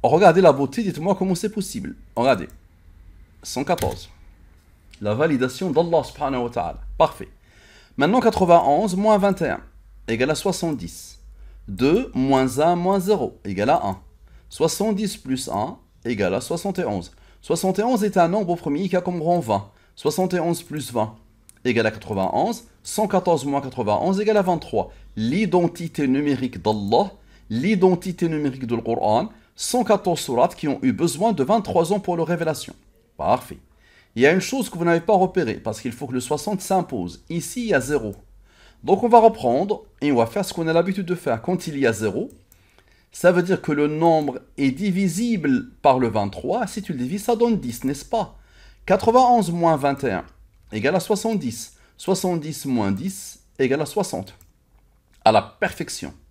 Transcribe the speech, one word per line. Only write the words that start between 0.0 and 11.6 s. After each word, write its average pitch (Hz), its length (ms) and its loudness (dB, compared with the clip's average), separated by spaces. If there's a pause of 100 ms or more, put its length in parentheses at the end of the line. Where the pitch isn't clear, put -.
Regardez 165 380 6
la 170 140 8
beauté, 135 280 -2
dites-moi 190 340 -2
comment 190 200 0
c'est 202 140 -6
possible. - 480 -8 (180)
Regardez, 117 320 0 (960)
cent 131 220 -6
quatorze. - 440 -4 (920)
La 104 120 -2
validation 147 580 0
d'Allah 165 320 2
subhanahu 135 400 -6
wa 120 60 -4
ta'ala. 87 300 -6 (180)
Parfait. - 300 0 (720)
Maintenant, 180 240 2
quatre-vingt-onze 175 760 4
moins 208 220 4
vingt 190 240 0
et 147 80 0
un - 120 -4 (460)
égale 123 240 0
à 151 40 2
soixante-dix. 151 840 -6 (480)